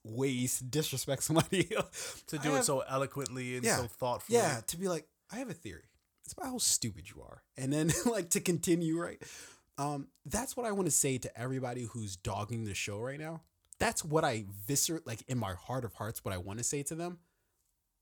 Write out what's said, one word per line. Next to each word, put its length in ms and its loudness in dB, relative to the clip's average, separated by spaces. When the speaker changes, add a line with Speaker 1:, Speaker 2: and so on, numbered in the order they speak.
Speaker 1:
ways 540 0
to 60 -8
disrespect 580 0
somebody 500 4
<laughs> 60 0
else. 500 -6
Speaker 2:
To 120 -4
Speaker 1:
"I 20 -8
Speaker 2:
do 120 2
it 20 6
Speaker 1:
have," 100 4
Speaker 2:
so 140 4
eloquently 680 -2
and 60 -2
Speaker 1:
Yeah. 140 6
Speaker 2:
so 100 2
thoughtfully. 520 2
Speaker 1:
Yeah, 260 4
to 120 -4
be 100 -2
like, 200 -2
"I 40 -6
have 160 -6
a 20 -8
theory. 300 -12
It's 100 -12
about 140 -6
how 100 -2
stupid 520 0
you 120 -16
are." 220 -18
And 160 0
then, 280 4
<laughs> 80 0
like, 240 0
to 80 4
continue, 600 2
right? 220 -6
Um, 300 -4
that's 320 -4
what 80 -2
I 60 0
wanna 180 2
say 300 4
to 200 -8
everybody 440 -2
who's 320 -6
dogging 480 -4
the 100 -4
show 260 -4
right 200 -6
now. 220 -8
That's 280 0
what 180 4
I 220 2
viscer-, 400 2
like, 200 -6
in 120 0
my 140 0
heart 320 -4
of 100 -8
hearts, 300 -6
what 80 0
I 40 0
wanna 260 -4
say 200 0
to 120 -6
them. 240 -6